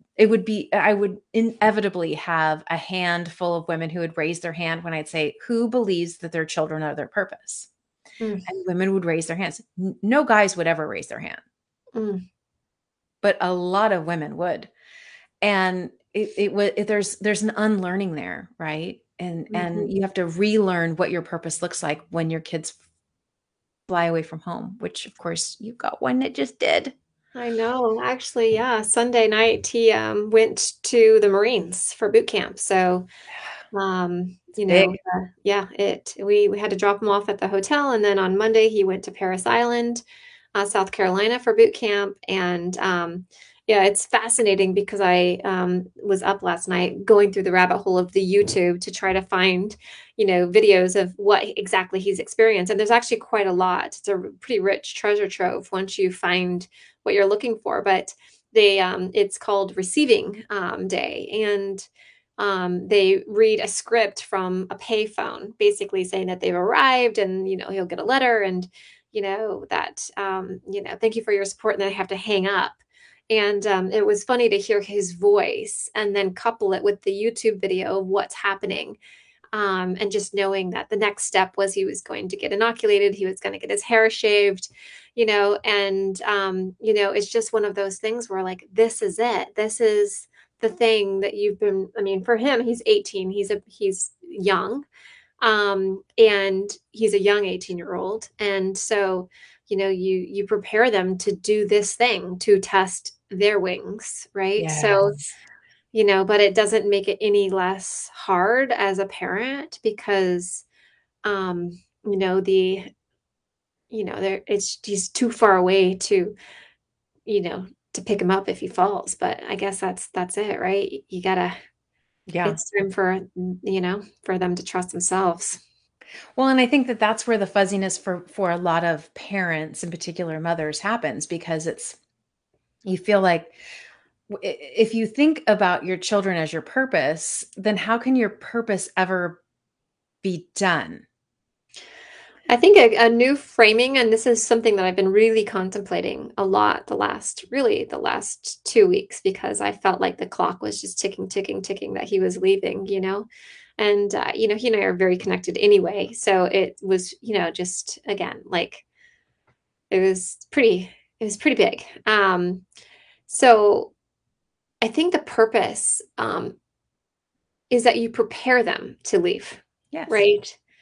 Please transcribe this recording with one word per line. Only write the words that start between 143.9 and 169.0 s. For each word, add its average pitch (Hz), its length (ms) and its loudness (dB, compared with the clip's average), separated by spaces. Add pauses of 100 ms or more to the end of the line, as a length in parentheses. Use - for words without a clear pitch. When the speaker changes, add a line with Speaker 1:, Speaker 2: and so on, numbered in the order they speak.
Speaker 2:
and 226 120 4
this 220 140 2
is 233 180 4
something 226 320 4
that 190 100 2
I've 185 100 0
been 190 160 2
really 220 340 6
contemplating 190 920 -6
a 202 80 0
lot 104 420 2
the - 80 -6
last, - 560 -4
really 254 340 0
the - 140 -10
last - 640 -6
two 208 220 6
weeks, - 340 -2
because 202 400 -4
I 202 100 -2
felt 185 300 -2
like 180 160 -2
the 208 80 -8
clock 185 360 -4
was 208 200 -8
just 190 180 -12
ticking, 190 300 -6
ticking, 196 320 -6
ticking, 196 320 -10
that 190 120 -6
he 196 140 -2
was 185 180 -2
leaving, 190 500 0
you 196 140 -4
know? 202 260 -4 (500)
And, 202 380 0
uh, - 180 -2
you 220 140 0
know, 208 80 0
he 240 120 -4
and 220 80 2
I 208 40 0
are 190 160 0
very 185 200 2
connected 180 440 -4
anyway. 196 540 4
So 185 320 2
it - 360 0
was, 185 400 -2
you 214 160 -4
know, 170 140 -2
just, - 560 -8
again, - 380 -6
like, - 380 -6 (1080)
it 190 80 4
was 185 380 0 (140)
pretty, 190 380 2 (300)
it 220 60 -6
was 202 120 -8
pretty 269 260 0
big. - 200 -2 (240)
Um, 185 560 2 (640)
so 214 640 6 (880)
I 226 60 2
think 330 260 0
the 339 60 2
purpose, - 800 0 (160)
um, - 400 -6 (1120)
is 240 140 4
that 247 160 6
you 233 100 -2
prepare 247 540 0
them - 400 -4